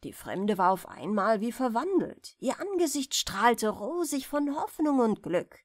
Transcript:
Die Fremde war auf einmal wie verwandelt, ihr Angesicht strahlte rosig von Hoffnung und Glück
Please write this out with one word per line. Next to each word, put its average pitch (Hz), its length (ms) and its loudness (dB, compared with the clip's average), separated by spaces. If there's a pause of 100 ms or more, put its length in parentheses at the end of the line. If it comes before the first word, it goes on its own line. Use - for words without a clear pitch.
Die 143 100 -10
Fremde 202 440 -2
war 185 140 4
auf 185 160 -2
einmal 202 520 0
wie 233 140 -4
verwandelt, 254 840 -2
ihr 262 200 -2
Angesicht 330 560 0
strahlte 220 540 2
rosig 277 580 -4
von 294 280 -2
Hoffnung 302 440 0
und 226 240 2
Glück - 420 -2